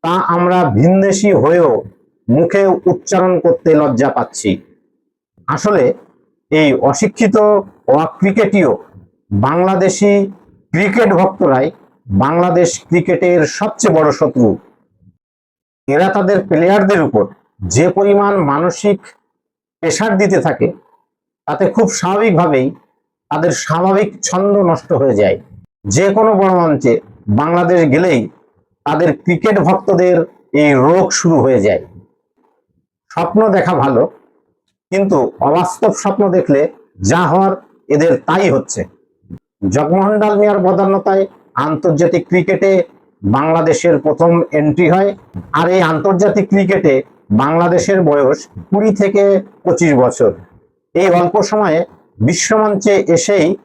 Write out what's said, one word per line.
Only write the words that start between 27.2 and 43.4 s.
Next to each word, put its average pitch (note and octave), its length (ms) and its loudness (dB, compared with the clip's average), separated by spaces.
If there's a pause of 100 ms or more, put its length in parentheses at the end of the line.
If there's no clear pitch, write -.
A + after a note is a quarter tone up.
বাংলাদেশ E3+ 600 0
গেলেই D3+ 400 0 (560)
তাদের E3 280 0
ক্রিকেট G3 460 -2
ভক্তদের F3+ 680 0 (280)
এই D3 200 2
রোগ E3 380 2
শুরু E3 300 0
হয়ে C3 180 2
যায়। F#2+ 260 -2 (1300)
স্বপ্ন F#3 380 0
দেখা F3+ 260 0
ভালো, C#3 320 0 (840)
কিন্তু F#3+ 480 0
অবাস্তব F3 540 -2
স্বপ্ন G3 360 -2
দেখলে E3 380 0 (340)
যা G#2+ 160 0
হওয়ার F3+ 360 0 (340)
এদের D3+ 380 2
তাই F#3 240 0
হচ্ছে। C3 340 -4 (840)
জগমোহন F3+ 500 0
ডালমিয়ার G#3 400 0
বদান্যতায় D4 680 0 (260)
আন্তর্জাতিক D#3+ 760 -2
ক্রিকেটে F#3 560 0 (400)
বাংলাদেশের D#3+ 760 0